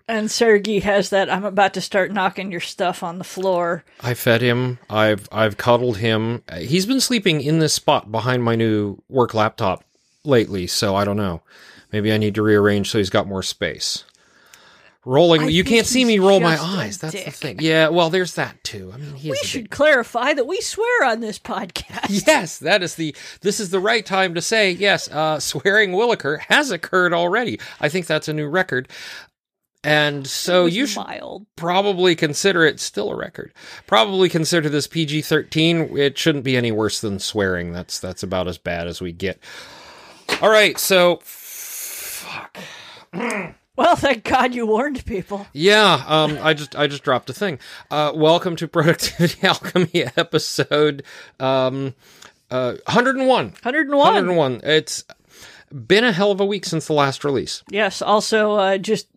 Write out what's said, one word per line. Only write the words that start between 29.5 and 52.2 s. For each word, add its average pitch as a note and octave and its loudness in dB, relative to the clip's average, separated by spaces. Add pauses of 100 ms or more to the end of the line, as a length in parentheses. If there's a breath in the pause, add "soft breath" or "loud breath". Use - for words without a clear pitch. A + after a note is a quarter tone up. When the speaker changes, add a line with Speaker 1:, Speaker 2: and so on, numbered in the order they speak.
Speaker 2:
And D3 2
so F3+ 0
Speaker 1:
It F3+ 4
was E3+ 0
Speaker 2:
you C4+ 0
should G#3 -6
Speaker 1:
mild. - -14 (100)
Speaker 2:
probably F3+ 2
consider E3 2
it D3+ 2
still - -6
a - -4
record. - -12 (360 loud breath)
Probably G3 4
consider D#3+ 0
this D3 -2
P E3 -2
G D3+ -2
thirteen. D#3+ 0
It C#3 0
shouldn't C#3+ 0
be C3 0
any A#2+ 0
worse G#2+ -2
than G2+ -4
swearing. F#2 -2
That's, F2 -10
that's F#2 -10
about F#2 -2
as F2 -8
bad E2+ -6
as F2 -10
we F2+ -8
get. F2+ -8 (960 loud breath)
All F#3+ 4
right, G#3+ 4
so, F3 2
fuck. - -16 (560 loud breath)
<clears throat> G3 -8 (220)
Speaker 1:
Well, E4+ 4
thank C4 -2
God B3+ 0
you A#3+ -4
warned A#3 0
people. G3+ -8
Speaker 2:
Yeah, F#3 4
um, D3+ 0
I D#3 2
just, D3+ -10
I D3 2
just C#3+ -6
dropped B2+ 0
a - -10
thing. E3+ -6 (320 loud breath)
Uh, D3 0
welcome E3 4
to D#3+ -8
Productivity - 0
<laughs> - -
Alchemy F3+ 0 (120)
episode, D3+ 0 (380 loud breath)
um, C3 -2 (560 loud breath)